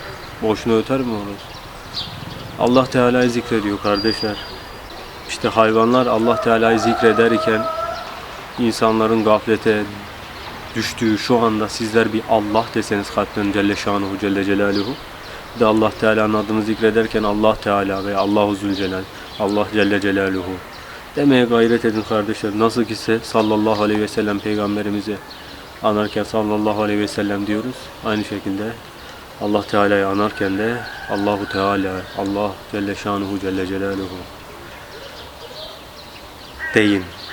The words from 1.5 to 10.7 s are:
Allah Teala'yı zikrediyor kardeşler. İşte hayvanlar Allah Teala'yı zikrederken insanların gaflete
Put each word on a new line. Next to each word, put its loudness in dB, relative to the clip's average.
Allah 6
Teala'yı 4
zikrediyor 0
kardeşler. 0
İşte -2
hayvanlar 6
Allah 4
Teala'yı 4
zikrederken 4
insanların 2
gaflete 4